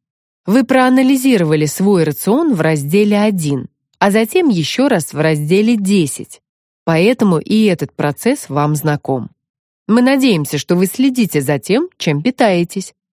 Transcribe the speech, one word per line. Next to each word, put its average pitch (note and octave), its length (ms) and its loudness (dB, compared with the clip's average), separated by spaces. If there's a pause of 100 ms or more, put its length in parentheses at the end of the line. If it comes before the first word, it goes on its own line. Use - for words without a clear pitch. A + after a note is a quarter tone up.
(460)
Вы A#3 160 2
проанализировали B3+ 1040 2
свой F#3 380 0
рацион A#3 500 0
в E3 60 -2
разделе D#3+ 580 0
один, D#3+ 500 -2 (300)
а G3 140 2
затем A#3 360 0
ещё G3+ 400 0
раз F#3+ 240 -2
в C#3+ 60 0
разделе D#3+ 560 2
десять. G3 680 -2 (420)
Поэтому F#3 540 2
и G#3+ 260 0
этот E3+ 280 -2
процесс D3+ 560 -4
вам D3 280 -2
знаком. C#3 540 -4 (580)
Мы A3 120 2
надеемся, B3 580 0
что F3 180 -2
вы F#3+ 100 2
следите B3 540 0
за C#3 180 -2
тем, C#4 380 -2
чем D3 260 -2
питаетесь, F#3+ 720 -2 (180)